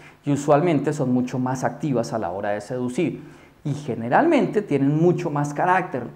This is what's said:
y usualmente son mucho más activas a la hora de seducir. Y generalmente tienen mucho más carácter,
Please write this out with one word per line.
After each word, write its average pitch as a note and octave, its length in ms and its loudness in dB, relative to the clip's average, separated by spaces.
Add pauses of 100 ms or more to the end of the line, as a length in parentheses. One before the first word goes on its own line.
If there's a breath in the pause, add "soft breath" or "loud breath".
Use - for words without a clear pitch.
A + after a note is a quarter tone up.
(260 loud breath)
y C#3+ 60 2
usualmente D3 600 2
son C3 220 0
mucho B2 240 0
más B2+ 260 -2
activas A#2+ 480 -2
a A#2 60 -2
la G2+ 100 -4
hora G2+ 220 -4
de G#2 100 -2
seducir. B2+ 640 -4 (400 loud breath)
Y D3 80 -2
generalmente F#3 880 2
tienen C#3 400 2
mucho E3+ 300 2
más C#3+ 240 -2
carácter, F3 480 0 (140)